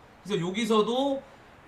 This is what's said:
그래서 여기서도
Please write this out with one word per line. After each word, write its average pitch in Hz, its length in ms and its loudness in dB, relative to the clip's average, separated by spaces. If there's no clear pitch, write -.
그래서 180 240 -2
여기서도 226 760 0